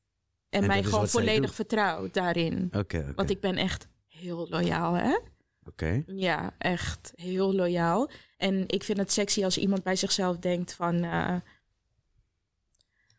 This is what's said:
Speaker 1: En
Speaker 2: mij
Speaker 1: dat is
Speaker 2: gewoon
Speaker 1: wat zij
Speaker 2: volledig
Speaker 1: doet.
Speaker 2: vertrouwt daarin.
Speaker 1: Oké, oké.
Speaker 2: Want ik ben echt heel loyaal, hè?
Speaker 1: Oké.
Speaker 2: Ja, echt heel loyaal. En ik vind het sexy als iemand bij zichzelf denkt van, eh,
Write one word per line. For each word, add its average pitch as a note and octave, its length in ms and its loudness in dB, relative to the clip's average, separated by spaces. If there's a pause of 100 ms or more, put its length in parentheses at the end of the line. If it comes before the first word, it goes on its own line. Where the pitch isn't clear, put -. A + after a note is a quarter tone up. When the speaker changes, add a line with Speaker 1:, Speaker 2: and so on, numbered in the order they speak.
(480)
Speaker 1:
En G3+ 180 2
Speaker 2:
mij - 100 4
Speaker 1:
dat - 20 4
is G3 60 2
Speaker 2:
gewoon G#3+ 160 4
Speaker 1:
wat G#3 100 2
zij A3+ 120 4
Speaker 2:
volledig A3 240 4
Speaker 1:
doet. - 80 -6
Speaker 2:
vertrouwt F#3+ 600 0
daarin. E3+ 580 0
Speaker 1:
Oké, G2 60 0
oké. D#2 360 -2
Speaker 2:
Want - 160 0
ik - 100 -2
ben - 160 0
echt - 320 -2 (180)
heel E3+ 420 -8
loyaal, E3+ 460 0
hè? A#3 240 2 (460)
Speaker 1:
Oké. F2+ 420 -2
Speaker 2:
Ja, F3+ 520 -4
echt - 560 -4
heel F#3 400 0
loyaal. F3 560 2 (260)
En F#3+ 300 0
ik - 180 -2
vind G3+ 140 -2
het G3 140 0
sexy G#3 320 2
als F#3 140 0
iemand G3 240 0
bij F#3 140 0
zichzelf F3+ 420 0
denkt F3+ 340 -2
van, E3+ 320 0
eh, E3+ 320 -2 (1800)